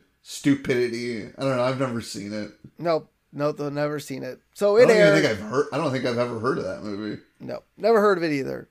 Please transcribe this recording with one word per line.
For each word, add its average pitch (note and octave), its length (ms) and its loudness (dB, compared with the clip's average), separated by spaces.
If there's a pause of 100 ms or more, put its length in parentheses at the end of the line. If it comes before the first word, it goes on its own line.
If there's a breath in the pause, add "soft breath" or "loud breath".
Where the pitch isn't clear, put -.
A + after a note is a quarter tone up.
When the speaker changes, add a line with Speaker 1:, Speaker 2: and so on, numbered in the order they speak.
(220)
Speaker 1:
stupidity. A#2+ 1040 -2
I - 160 -12
don't C3+ 160 0
know. A#2+ 60 2
I've B2+ 160 0
never A#2+ 220 -2
seen G2+ 320 -10
it. G#2 180 -8 (260)
Speaker 2:
Nope. D#3 320 -2 (240)
Nope. D3 260 -4
I've C#3+ 140 -6
never D3 260 -4
seen C3+ 220 -10
it. B2+ 180 -12 (140)
So G#3 240 2
Speaker 1:
I A#3+ 40 10
Speaker 2:
it B3+ 40 10
Speaker 1:
don't A#3+ 60 8
even G#3+ 160 6
Speaker 2:
aired. D#3 160 6
Speaker 1:
think B2+ 80 2
I've G#2+ 180 -6
heard, C#3 240 0
I C3 40 -2
don't D#3 140 -2
think B2+ 140 -2
I've A#2+ 140 0
ever A#2+ 200 -2
heard C#3 200 -2
of - 60 -6
that F2+ 180 -8
movie. G#2 360 -8 (200)
Speaker 2:
No, B2+ 240 -12 (140)
never A3 220 4
heard G3+ 200 4
of E3 40 -4
it D#3+ 80 0
either. C3+ 400 -6